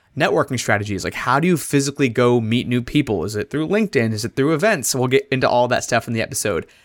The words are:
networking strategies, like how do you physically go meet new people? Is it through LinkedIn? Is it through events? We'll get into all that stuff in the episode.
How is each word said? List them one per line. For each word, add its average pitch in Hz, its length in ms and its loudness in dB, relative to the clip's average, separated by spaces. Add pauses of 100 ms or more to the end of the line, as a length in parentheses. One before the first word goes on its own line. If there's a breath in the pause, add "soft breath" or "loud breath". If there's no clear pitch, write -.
(180)
networking 156 420 0
strategies, 104 460 -2
like 90 80 -4
how 127 260 0
do 165 80 2
you 180 80 4
physically 139 540 0
go 123 320 4
meet 113 260 0
new 123 140 0
people? 113 420 0
Is 104 140 -6
it 104 140 -6
through 151 180 -4
LinkedIn? 170 420 2
Is 107 140 -4
it - 100 -10
through 143 180 2
events? 180 400 0
We'll 127 140 0
get 131 240 -2
into 131 160 0
all 123 220 2
that 120 160 -2
stuff 117 240 -2
in 120 40 -4
the 113 80 -2
episode. - 460 -2 (180 soft breath)